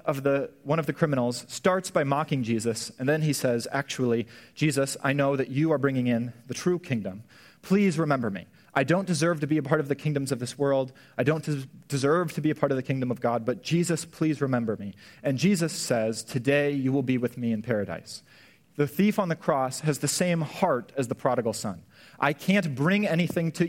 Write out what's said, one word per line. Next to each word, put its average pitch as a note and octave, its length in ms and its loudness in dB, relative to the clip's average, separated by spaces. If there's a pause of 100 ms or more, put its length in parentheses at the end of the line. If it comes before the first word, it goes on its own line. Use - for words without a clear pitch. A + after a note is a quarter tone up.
of C#3 160 -2
the, C#3 300 0 (120)
one D3 140 0
of D#3+ 80 -2
the D#3 80 -2
criminals B2+ 540 0
starts F#3 420 0
by D#3+ 140 2
mocking C#3+ 400 0
Jesus, A2 560 -2
and C3 100 -2
then D#3 140 2
he D3+ 100 2
says, A#2+ 380 0
"Actually, A#2+ 560 0 (260)
Jesus, C#3 480 0
I C#3 120 2
know C#3 220 2
that C3 140 -2
you D#3+ 220 2
are D3 80 2
bringing C3 260 0
in A#2+ 280 0 (140)
the B2+ 60 -6
true F3+ 240 0
kingdom. G#2+ 460 -6 (400)
Please F#3+ 340 2
remember C#3 320 0
me. G2 160 -8 (280)
I C#3 100 4
don't F3 240 0
deserve E3 340 2
to D3 60 -2
be D#3 100 2
a D3 60 0
part D#3 180 2
of C#3 60 -4
the C#3 80 0
kingdoms C#3 360 -2
of B2+ 80 -2
this B2 180 -8
world. C3+ 360 0 (240)
I B2+ 60 2
don't D3+ 200 0
des-, C#3 220 -4 (220)
deserve C#3+ 460 2
to D#3 80 -6
be D3+ 100 2
a C#3+ 40 -2
part C#3 160 2
of C3+ 40 0
the - 80 -2
kingdom C3 280 -2
of A2+ 80 -4
God, A#2+ 240 0
but B2 200 -4
Jesus, E3+ 420 0
please D#3 360 -2
remember A#2+ 360 0
me." G2+ 160 -10 (300)
And C3+ 160 0
Jesus E3+ 340 2
says, A2+ 500 -2
"Today C#3 480 0
you C3 200 0
will C#3 100 2
be B2+ 160 0
with A#2+ 180 -2
me A#2+ 160 -2
in A2 120 -2
paradise." F#2 580 -6 (560)
The C#3+ 100 0
thief G3+ 300 2
on F#3+ 120 0
the E3 60 0
cross C3 460 -2
has D3+ 180 0
the D3 80 -2
same E3+ 340 0
heart D3 540 -2
as C3 120 0
the B2+ 80 -4
prodigal A#2+ 380 0
son. F#2+ 280 -8 (380)
"I C#3+ 140 2
can't F3+ 420 0
bring F#3+ 320 2
anything E3 460 0
to F3 160 0